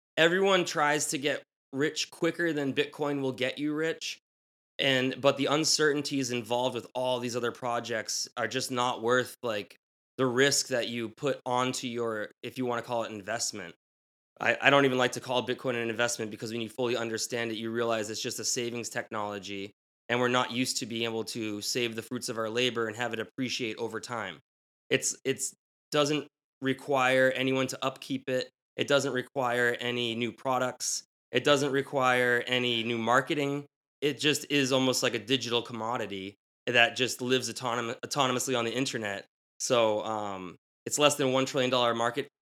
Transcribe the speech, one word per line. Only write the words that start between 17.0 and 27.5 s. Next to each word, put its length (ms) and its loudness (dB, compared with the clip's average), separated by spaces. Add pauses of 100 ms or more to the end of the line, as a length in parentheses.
it, 60 -6
you 120 -4
realize 400 0
it's 100 -6
just 200 -6
a 40 -8
savings 460 -4
technology, 840 -6 (380)
and 100 2
we're 80 4
not 240 2
used 280 -2
to 60 -6
being 180 -4
able 200 -2
to 380 -6
save 340 -2
the 60 -8
fruits 260 -8
of 100 -6
our 120 -2
labor 380 0
and 100 -6
have 160 -2
it 60 -4
appreciate 580 -4
over 240 -4
time. 380 -8 (500)
It's, 340 0
it's 300 -4 (400)
doesn't 340 2 (340)
require 720 2
anyone 340 0